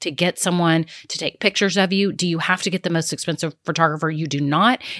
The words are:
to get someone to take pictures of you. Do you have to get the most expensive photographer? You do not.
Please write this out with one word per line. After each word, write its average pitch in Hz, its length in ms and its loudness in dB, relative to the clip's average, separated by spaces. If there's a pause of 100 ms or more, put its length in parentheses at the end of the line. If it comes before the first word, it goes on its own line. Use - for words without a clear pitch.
to 175 100 -6
get 175 280 0
someone 170 460 2 (240)
to - 80 -8
take - 240 -6
pictures 196 360 2
of 190 160 2
you. 196 200 2
Do 156 140 -4
you 170 120 0
have 180 240 0
to 196 80 -2
get 180 120 -2
the 180 80 -2
most 160 220 0
expensive 160 420 -4 (100)
photographer? 156 460 0
You 160 160 -4
do 143 140 -2
not. 170 420 2 (180)